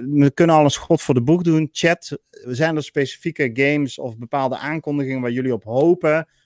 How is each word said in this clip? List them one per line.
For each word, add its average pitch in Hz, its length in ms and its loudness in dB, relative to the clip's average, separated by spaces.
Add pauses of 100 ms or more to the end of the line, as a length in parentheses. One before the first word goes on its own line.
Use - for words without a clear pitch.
(120)
we 143 220 4
kunnen 165 220 4
al 151 80 6
een 143 60 4
schot - 320 0
voor 143 120 0
de 123 80 2
boeg 160 200 2
doen. 160 300 0
Chat, - 460 -2 (140)
zijn 147 440 -4
er 151 80 -4
specifieke 143 720 -4
games 139 460 0
of 120 180 -10
bepaalde 127 400 -4
aankondigingen 143 640 -6
waar 123 100 -2
jullie 127 220 -2
op 107 100 -6
hopen 160 640 0 (180)